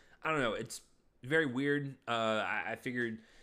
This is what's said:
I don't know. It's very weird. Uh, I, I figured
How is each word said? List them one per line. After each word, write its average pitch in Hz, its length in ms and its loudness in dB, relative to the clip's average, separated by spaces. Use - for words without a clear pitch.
I 160 80 -2
don't 156 100 2
know. 117 120 2
It's 117 300 -6
very 156 240 2
weird. 139 500 0
Uh, 110 380 2
I, 98 280 -2
I 110 40 -4
figured 120 440 -4